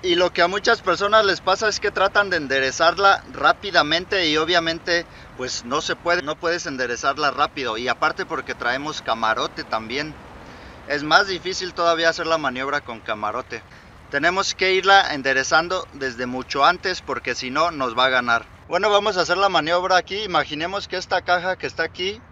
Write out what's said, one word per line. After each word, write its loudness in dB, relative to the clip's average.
Y 0
lo 4
que 0
a 6
muchas 2
personas 2
les 0
pasa 0
es -2
que -2
tratan 2
de 0
enderezarla 2
rápidamente 2
y 2
obviamente, 0
pues, -8
no -2
se -2
puede, 0
no -6
puedes -2
enderezarla -2
rápido. -2
Y -4
aparte -2
porque -8
traemos -4
camarote -2
también, -6
es -2
más 4
difícil -8
todavía 2
hacer -2
la 0
maniobra -2
con -12
camarote. -6
Tenemos 0
que 0
irla 4
enderezando 0
desde -6
mucho -2
antes 0
porque -6
si -10
no 0
nos -4
va 4
a 4
ganar. 2
Bueno, 0
vamos 2
a 0
hacer 0
la 2
maniobra 2
aquí. -4
Imaginemos -4
que -8
esta -2
caja 0
que -10
está -6
aquí -6